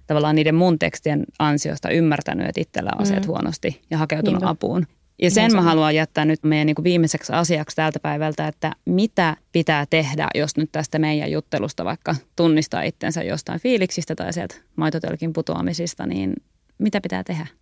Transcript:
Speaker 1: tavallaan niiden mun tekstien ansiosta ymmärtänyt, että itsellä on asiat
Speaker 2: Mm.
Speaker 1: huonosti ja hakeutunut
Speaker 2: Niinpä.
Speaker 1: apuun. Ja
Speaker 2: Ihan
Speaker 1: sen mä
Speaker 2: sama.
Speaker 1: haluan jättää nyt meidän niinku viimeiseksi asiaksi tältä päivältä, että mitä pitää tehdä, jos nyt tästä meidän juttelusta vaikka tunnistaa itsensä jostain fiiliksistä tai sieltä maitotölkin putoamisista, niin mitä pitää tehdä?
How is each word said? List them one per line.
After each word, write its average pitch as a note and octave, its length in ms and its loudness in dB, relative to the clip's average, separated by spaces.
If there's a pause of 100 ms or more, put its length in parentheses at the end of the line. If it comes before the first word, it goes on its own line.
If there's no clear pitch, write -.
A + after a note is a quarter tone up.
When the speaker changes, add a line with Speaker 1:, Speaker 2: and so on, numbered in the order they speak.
Speaker 1:
tavallaan D3+ 300 2
niiden D#3 180 4
mun E3+ 240 4
tekstien D#3 460 -2 (140)
ansiosta D3 520 0
ymmärtänyt, D3+ 580 0
että - 120 -4
itsellä - 340 -4
on - 80 -2
asiat G3 200 0
Speaker 2:
Mm. G3 60 -4
Speaker 1:
huonosti - 520 -4 (100)
ja D#3+ 80 0
hakeutunut D#3+ 420 0
Speaker 2:
Niinpä. F3+ 100 0
Speaker 1:
apuun. E3+ 320 -2
Ja D3+ 40 -4 (320)
Speaker 2:
Ihan F3 160 2
Speaker 1:
sen G#3+ 100 4
mä A3+ 60 4
Speaker 2:
sama. G3 120 4
Speaker 1:
haluan D#3+ 320 4
jättää D#3 300 0
nyt D#3 200 2
meidän D3+ 220 2
niinku D#3 180 0
viimeiseksi E3+ 480 2
asiaksi D#3+ 440 0
tältä D#3 240 0
päivältä, D3+ 480 -4
että D#3 240 -4 (120)
mitä F#3 520 2 (160)
pitää D#3 380 2
tehdä, D3+ 440 0
jos D3 220 -2
nyt D#3 160 0
tästä D#3 260 -4
meidän D3+ 340 0
juttelusta D3+ 520 -4
vaikka D#3 300 -4 (220)
tunnistaa D#3 460 2
itsensä - 400 -4
jostain E3 380 -6
fiiliksistä F#3+ 540 -2
tai F3 180 -6
sieltä E3+ 220 -8 (220)
maitotölkin E3 560 -2
putoamisista, E3+ 760 -4
niin G2 260 -2 (460)
mitä G3+ 220 0
pitää F#3 240 -4
tehdä? E3 220 -6 (160)